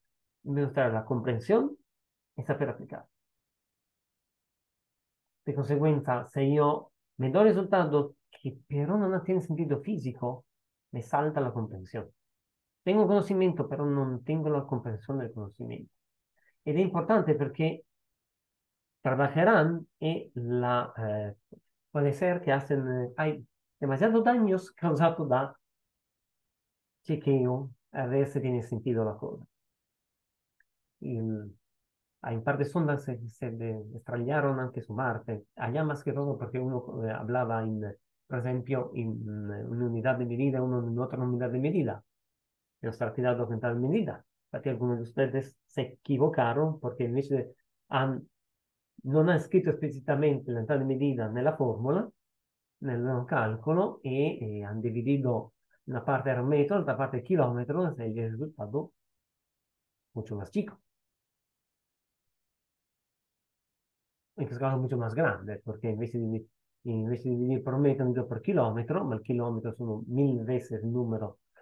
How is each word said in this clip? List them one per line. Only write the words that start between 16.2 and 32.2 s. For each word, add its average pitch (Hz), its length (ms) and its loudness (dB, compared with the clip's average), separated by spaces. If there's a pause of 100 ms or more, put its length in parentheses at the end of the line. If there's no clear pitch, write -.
Ed 151 140 0
è 180 40 4
importante 175 540 4
perché 156 500 0 (1160)
trabajarán 160 840 4 (120)
e 160 360 -2
la, 123 640 0
eh, 104 400 -4 (540)
puede 143 220 2
ser 175 280 0
que 156 120 0
hacen, 135 360 0
eh, 127 280 -2
hay 151 300 -2 (320)
demasiados 190 460 4
daños 214 480 4
causados 165 560 2
da 131 260 2 (1500)
chequeo, 135 680 2 (220)
a 135 120 -4
ver 139 240 2
si 139 140 -2
tiene 123 200 0
sentido 113 400 -2
la 107 120 -2
cosa. - 280 -10 (1600)
Il, 110 580 -6 (640)